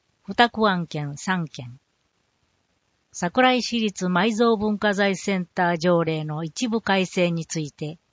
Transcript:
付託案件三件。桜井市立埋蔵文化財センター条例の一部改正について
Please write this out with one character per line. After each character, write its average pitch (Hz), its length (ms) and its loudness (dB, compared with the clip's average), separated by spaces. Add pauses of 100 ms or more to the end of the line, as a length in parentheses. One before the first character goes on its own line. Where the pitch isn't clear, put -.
(280)
付 196 80 -10
託 220 340 2
案 175 160 -2
件 147 320 -8
三 180 300 -4
件。 127 320 -16 (1300)
桜 254 400 2
井 254 80 2
市 233 180 -2
立 202 280 -2
埋 185 260 2
蔵 233 220 4
文 208 240 -2
化 208 140 0
財 196 240 0
セ 196 200 -2
ン 180 80 -4
タ 175 260 0
ー 175 60 0
条 170 280 2
例 156 180 -2
の 156 220 -6
一 226 240 -6
部 226 100 -2
改 190 260 0
正 175 260 0
に 165 140 -4
つ - 140 -6
い 147 140 -6
て 156 260 -10 (140)